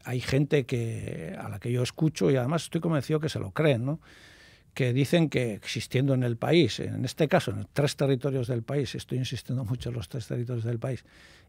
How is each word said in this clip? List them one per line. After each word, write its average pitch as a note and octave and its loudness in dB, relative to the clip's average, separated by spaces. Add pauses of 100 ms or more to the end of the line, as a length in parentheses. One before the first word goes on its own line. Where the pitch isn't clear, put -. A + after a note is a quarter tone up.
hay B2 -4
gente C#3 2
que, A2+ -4
a - -8
la G#2 -8
que A#2+ -2
yo B2 2
escucho D#3+ 2
y C3+ 6
además C3 0
estoy - -4
convencido D#3 0
que D3+ -4
se - -4
lo G#2+ -4
creen, C#3+ 4
¿no? C#3+ -2 (760)
Que B2 2
dicen C#3+ 4
que A#2+ 0
existiendo C3 0
en B2+ 2
el A#2+ 0
país, C#3 4
en G#2+ -4
este C3+ 0
caso C#3 2
en G2+ -6
tres D3 0
territorios C3+ 0
del A#2 -2
país, C#3 -4
estoy - -6
insistiendo B2+ -4
mucho B2 -4
en A#2 -6
los B2 -8
tres B2+ -8
territorios A#2+ -4
del A#2 -2
país, B2+ -4 (460)